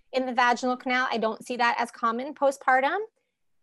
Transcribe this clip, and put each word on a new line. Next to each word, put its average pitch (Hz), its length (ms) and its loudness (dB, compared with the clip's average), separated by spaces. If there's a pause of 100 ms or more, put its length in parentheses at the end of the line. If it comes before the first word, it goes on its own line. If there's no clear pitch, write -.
(140)
in 262 140 -2
the 254 60 -6
vaginal 247 440 2
canal. 254 340 -2
I 233 60 -2
don't 220 260 -2
see 247 140 -8
that 240 220 2
as 240 100 -4
common 247 460 -4
postpartum. 269 640 2 (640)